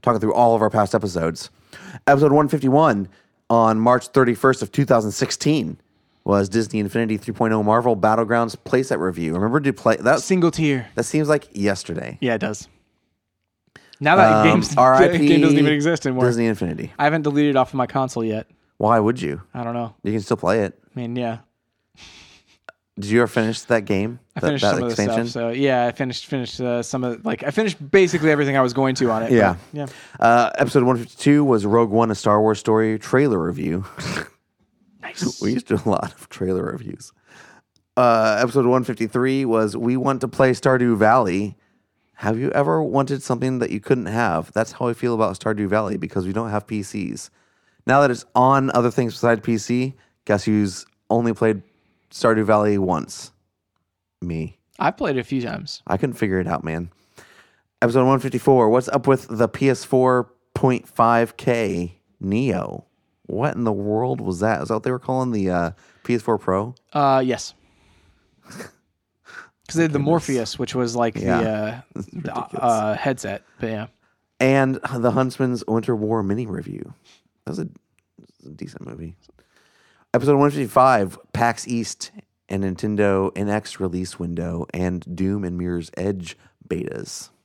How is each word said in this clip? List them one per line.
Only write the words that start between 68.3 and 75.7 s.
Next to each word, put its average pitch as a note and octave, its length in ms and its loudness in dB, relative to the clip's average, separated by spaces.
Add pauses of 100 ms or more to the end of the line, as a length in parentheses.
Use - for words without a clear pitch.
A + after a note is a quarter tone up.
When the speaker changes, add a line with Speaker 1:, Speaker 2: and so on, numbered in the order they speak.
Speaker 1:
<laughs> - 60 -20
Speaker 2:
'Cause - 1300 -18
they E3 60 2
had D#3+ 100 0
the C#3+ 60 0
Speaker 1:
Goodness. C#3 80 0
Speaker 2:
Morpheus, C#3 520 -2
which B2 160 -6
was A#2+ 220 -4
like A#2 200 -2
Speaker 1:
Yeah. F#2+ 240 -2
Speaker 2:
the, A2+ 100 -2
uh, G#2+ 380 -6
Speaker 1:
<laughs> - 60 -20
That's - 120 -12
Speaker 2:
the, - 100 -18
Speaker 1:
ridiculous. C3+ 340 -10 (100)
Speaker 2:
uh, A2 340 0
headset, A#2 480 -6 (180)
but A2+ 100 -6
yeah. A2 160 -8 (540)
Speaker 1:
And C3+ 400 2 (160)
the A#2+ 160 0
Huntsman's B2+ 560 -2
Winter A2+ 260 -2